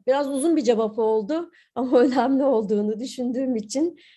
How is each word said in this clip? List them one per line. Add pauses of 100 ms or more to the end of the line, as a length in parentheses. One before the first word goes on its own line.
Biraz
uzun
bir
cevap
oldu (240)
ama
<laughs>
önemli
olduğunu
düşündüğüm
için, (180)